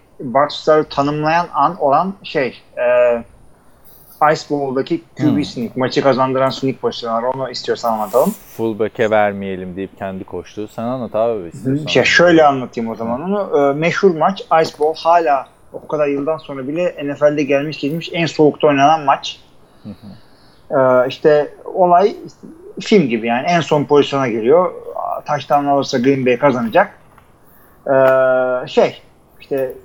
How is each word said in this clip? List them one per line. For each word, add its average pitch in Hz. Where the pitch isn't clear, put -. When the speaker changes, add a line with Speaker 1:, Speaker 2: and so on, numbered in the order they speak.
Speaker 1:
Bart 143
Starr'ı 156
tanımlayan 151
an 151
olan 160
şey, 135
e, 123
Ice 156
Bowl'daki 139
Q 131
B 131
Speaker 2:
Hmm. 107
Speaker 1:
sneak, -
maçı 127
kazandıran 131
sneak 127
pozisyonu 117
var. 117
Onu 127
istiyorsan 117
anlatalım. 110
Speaker 2:
Fullback'e 110
vermeyelim 98
deyip 95
kendi 95
koştu. 104
Sen -
anlat 120
abi 107
istiyorsan. 135
Speaker 1:
Ya 113
şöyle 170
anlatayım 123
o 110
zaman 117
onu. 196
Ee, 143
meşhur 170
maç 180
Ice -
Bowl 156
hala 165
o -
kadar 151
yıldan 143
sonra 135
bile 170
N 143
F 147
L'de 147
gelmiş 143
geçmiş 160
en 170
soğukta 151
oynanan 147
maç. -
Speaker 2:
Hı 110
hı. 127
Speaker 1:
Ee, 131
işte 147
olay 185
film 185
gibi 113
yani 120
en 175
son 147
pozisyona 139
geliyor. 123
Touchdown 143
alırsa 139
Green 135
Bay 123
kazanacak. 131
Ee, 131
şey 156
işte 135